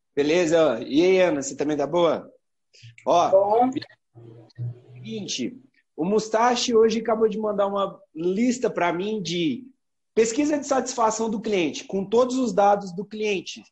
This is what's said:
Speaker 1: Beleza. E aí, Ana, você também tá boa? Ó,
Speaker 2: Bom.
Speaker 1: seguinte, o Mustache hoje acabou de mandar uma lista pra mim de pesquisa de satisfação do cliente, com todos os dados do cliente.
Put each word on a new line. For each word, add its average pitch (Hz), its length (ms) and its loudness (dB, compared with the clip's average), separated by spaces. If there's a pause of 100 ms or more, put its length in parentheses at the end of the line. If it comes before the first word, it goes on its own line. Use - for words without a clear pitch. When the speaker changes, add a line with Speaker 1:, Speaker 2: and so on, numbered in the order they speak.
(140)
Speaker 1:
Beleza. 156 720 2
E 135 160 0
aí, 185 200 4
Ana, 160 200 2
você 135 140 -8
também 147 220 -2
tá 139 100 -2
boa? 151 420 0 (760)
Ó, 170 240 4
Speaker 2:
Bom. 214 420 4 (1200)
Speaker 1:
seguinte, 190 640 -8 (380)
o 151 100 -4
Mustache 226 680 0
hoje 220 240 4
acabou 226 280 0
de 202 100 -2
mandar 202 300 -2
uma 196 320 -4 (160)
lista 185 540 0
pra 170 240 0
mim 208 280 -4
de 165 460 -4 (460)
pesquisa 285 440 0
de 277 100 -6
satisfação 226 640 -2
do 214 120 -6
cliente, 180 440 -2
com 190 200 -6
todos 247 320 2
os 247 160 -2
dados 202 420 2
do 196 100 -10
cliente. 208 680 -6